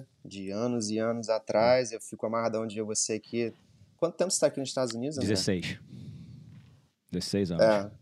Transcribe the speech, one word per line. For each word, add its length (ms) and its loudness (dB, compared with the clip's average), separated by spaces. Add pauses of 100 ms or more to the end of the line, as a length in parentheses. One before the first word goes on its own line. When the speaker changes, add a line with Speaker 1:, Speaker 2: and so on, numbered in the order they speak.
(240)
Speaker 1:
de 260 -10
anos 380 -2
e 100 -2
anos 300 -2
atrás. 640 4
Eu 80 -8
fico 260 -10
amarradão 400 0
de 100 -8
ver 80 -2
você 300 -2
aqui. 380 -4 (440)
Quanto 200 0
tempo 140 0
você 100 0
tá 60 6
aqui 140 2
nos 100 -4
Estados 240 0
Unidos, 240 -4
André? 100 0
Speaker 2:
Dezesseis. 500 0 (1300)
Dezesseis 400 0
anos. 140 4
Speaker 1:
É. 260 4 (120)